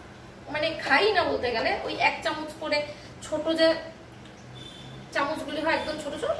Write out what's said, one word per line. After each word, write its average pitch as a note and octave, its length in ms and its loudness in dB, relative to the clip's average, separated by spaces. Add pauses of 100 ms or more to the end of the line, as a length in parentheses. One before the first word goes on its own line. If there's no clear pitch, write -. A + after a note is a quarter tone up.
(540)
মানে D4+ 120 2 (180)
খাই C#4+ 200 6 (120)
না E4+ 140 6
বলতে C4 260 2
গেলে, C#4 140 2 (160)
ওই D#4 80 -2 (140)
এক C#4+ 160 -2
চামচ D4+ 260 -2 (120)
করে D4 160 2 (480)
ছোট D#4 180 -2 (160)
যে D#4+ 80 8 (1500)
চামচগুলি D4+ 500 -2
হয় D#4+ 140 4
একদম D#4 240 -2
ছোট C#4 100 -6 (100)
ছোট, C#5 180 2